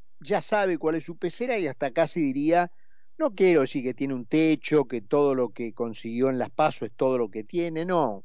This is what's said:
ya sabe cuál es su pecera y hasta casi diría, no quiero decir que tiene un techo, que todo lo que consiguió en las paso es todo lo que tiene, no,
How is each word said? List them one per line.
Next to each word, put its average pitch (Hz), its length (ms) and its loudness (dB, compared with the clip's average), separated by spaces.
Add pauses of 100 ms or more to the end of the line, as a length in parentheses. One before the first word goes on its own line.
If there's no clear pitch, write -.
(200)
ya 190 200 0
sabe 190 380 0
cuál 156 180 0
es 156 80 -6
su 170 120 -10
pecera 233 420 -2
y 180 80 0
hasta 135 260 -4
casi 165 280 2
diría, 156 520 2 (460)
no 285 160 0
quiero 180 280 6
decir 135 200 -2
que 123 120 -2
tiene 139 200 -4
un 123 120 -6
techo, 151 600 4
que 117 160 -6
todo 143 320 2
lo 123 160 0
que 117 220 -8
consiguió 117 580 -2
en 131 80 0
las 110 120 -2
paso - 340 0
es 107 80 -8
todo 131 260 2
lo 113 120 -2
que 110 140 -8
tiene, 170 400 -4
no, 143 400 0